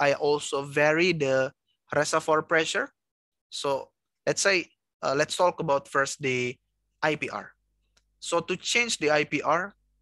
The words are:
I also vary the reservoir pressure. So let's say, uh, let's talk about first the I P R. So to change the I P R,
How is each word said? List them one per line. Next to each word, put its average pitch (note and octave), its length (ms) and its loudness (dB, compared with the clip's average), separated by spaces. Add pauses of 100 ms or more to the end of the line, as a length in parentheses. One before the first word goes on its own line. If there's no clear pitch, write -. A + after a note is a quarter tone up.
I C#3+ 140 4
also D3 480 -2
vary D3+ 500 2
the C3+ 400 0 (420)
reservoir D#3 480 0
pressure. E3 500 -2 (580)
So - 400 -4 (340)
let's D3+ 160 0
say, F#3+ 300 2 (320)
uh, C3+ 140 0
let's D3+ 200 0
talk F3 240 2
about C#3 280 0
first C#3 340 -2
the B2+ 340 -2 (460)
I D#3 140 0
P C3+ 120 -6
R. G2+ 220 -10 (680)
So E3+ 200 -2
to F3+ 160 -6
change A#3 420 -2
the D3+ 120 2
I D3+ 140 2
P D3 180 -4
R, F3 320 -2 (260)